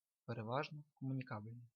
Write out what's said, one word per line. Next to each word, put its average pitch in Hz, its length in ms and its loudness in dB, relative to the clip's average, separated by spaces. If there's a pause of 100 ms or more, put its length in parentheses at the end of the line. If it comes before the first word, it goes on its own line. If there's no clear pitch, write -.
(260)
переважно 127 580 0 (120)
комунікабельний. 120 800 -2